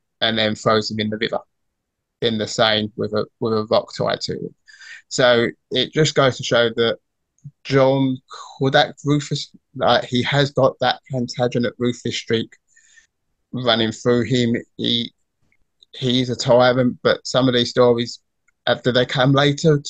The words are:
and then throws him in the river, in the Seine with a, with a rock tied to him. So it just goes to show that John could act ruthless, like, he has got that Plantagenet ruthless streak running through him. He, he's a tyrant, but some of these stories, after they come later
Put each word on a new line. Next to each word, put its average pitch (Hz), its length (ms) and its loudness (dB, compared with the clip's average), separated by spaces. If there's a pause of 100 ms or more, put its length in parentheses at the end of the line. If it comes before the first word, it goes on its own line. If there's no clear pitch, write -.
(200)
and 113 180 -2
then 107 160 0
throws 110 360 0
him 110 100 -6
in 107 100 -4
the 107 80 -6
river, - 220 -4 (800)
in 113 180 -2
the 101 80 -4
Seine 107 500 0
with 107 160 -6
a, 107 140 -2 (140)
with 113 140 -2
a 107 160 -4
rock - 260 0
tied 113 260 -4
to - 120 -8
him. - 200 -10 (540)
So 120 400 4 (220)
it 127 220 -2
just 156 220 2
goes 135 220 4
to - 60 -12
show 120 280 2
that 117 280 0 (640)
John 135 560 2 (400)
could 135 160 0
act - 300 2
ruthless, 143 500 -4 (200)
like, 120 300 2
he 123 180 -2
has 139 280 0
got 131 300 0
that - 200 -2 (100)
Plantagenet 123 680 -4
ruthless 120 380 -4
streak 113 380 -4 (960)
running 113 400 0
through 120 320 0
him. 120 320 0 (200)
He, 117 360 -4 (800)
he's 127 380 -2
a 113 60 -6
tyrant, 123 680 2
but - 240 0
some 131 220 0
of 120 60 2
these 120 160 0
stories, 120 500 2 (460)
after 120 260 0
they 123 140 2
come 135 260 2
later 143 580 2